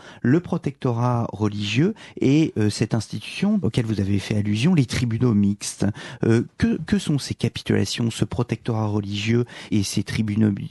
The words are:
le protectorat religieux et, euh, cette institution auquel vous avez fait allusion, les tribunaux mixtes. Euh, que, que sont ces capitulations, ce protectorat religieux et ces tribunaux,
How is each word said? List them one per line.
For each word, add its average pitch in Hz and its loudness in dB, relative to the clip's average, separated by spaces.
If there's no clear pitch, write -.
le 139 4
protectorat 123 -2
religieux 104 0
et, 147 4
euh, 107 2
cette 110 -2
institution 180 -2
auquel 117 0
vous 110 -2
avez 101 0
fait 107 -2
allusion, 107 2
les 147 6
tribunaux 120 0
mixtes. 101 0
Euh, 113 6
que, 226 2
que 202 0
sont 151 0
ces - -6
capitulations, 110 -2
ce - 0
protectorat 110 -2
religieux 104 0
et 104 2
ces 98 -2
tribunaux, 107 0